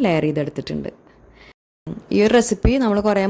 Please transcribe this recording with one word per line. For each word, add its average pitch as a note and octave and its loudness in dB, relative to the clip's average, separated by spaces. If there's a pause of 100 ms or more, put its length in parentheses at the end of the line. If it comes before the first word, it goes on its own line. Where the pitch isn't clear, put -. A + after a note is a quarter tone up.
ലെയർ D#3+ 0
ചെയ്തെടുത്തിട്ടുണ്ട്. C#3+ -6 (1300)
ഈ - 2
ഒരു A3 2
റെസിപ്പി A3+ 2 (120)
നമ്മൾ G#3 0 (100)
കുറേ G3 2